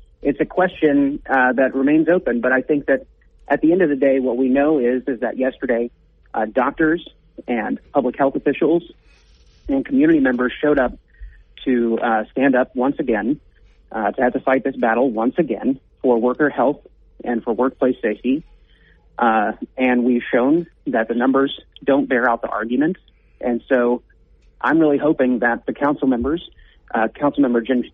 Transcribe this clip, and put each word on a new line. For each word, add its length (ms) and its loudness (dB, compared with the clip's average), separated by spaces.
it's 180 -2
a 60 0
question, 840 0
uh, 240 2
that 220 0
remains 340 2
open, 320 0
but 100 0
I 120 2
think 240 -2
that 200 0
at 140 0
the 120 4
end 100 2
of 80 2
the 60 0
day, 240 2
what 180 -2
we 100 0
know 300 2
is, 280 0
is 140 -6
that 160 -6
yesterday, 540 -4
uh, 140 -4
doctors 600 -2
and 320 -4
public 240 -2
health 200 0
officials 460 0
and 160 -2
community 360 2
members 320 0
showed 160 2
up 180 -2
to, 380 0
uh, 280 0
stand 240 2
up 220 0
once 220 -2
again, 420 -2
uh, 220 -2
to 100 -4
have 100 2
to 80 -6
fight 240 0
this 120 -6
battle 340 0
once 280 -2
again 420 -2
for 160 2
worker 300 0
health 380 -2
and 180 -4
for 100 -4
workplace 480 0
safety. 440 -2
Uh, 340 2
and 280 2
we've 180 2
shown 340 2
that 220 -2
the 60 -4
numbers 440 0
don't 260 0
bear 220 0
out 120 -2
the 60 -6
argument. 480 -2
And 280 -4
so 340 0
I'm 180 2
really 200 4
hoping 420 0
that 260 -2
the 60 -4
council 340 -2
members, 420 -2
uh, 140 0
Councilmember 580 0
Jim, 160 0